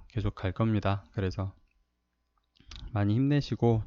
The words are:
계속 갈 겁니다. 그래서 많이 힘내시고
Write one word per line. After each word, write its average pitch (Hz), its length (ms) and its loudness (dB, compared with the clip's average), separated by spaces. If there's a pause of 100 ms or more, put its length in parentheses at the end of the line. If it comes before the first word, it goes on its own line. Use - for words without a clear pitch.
계속 101 260 -2
갈 95 160 -2
겁니다. 101 640 0
그래서 98 400 -2 (1400)
많이 104 240 2
힘내시고 127 720 2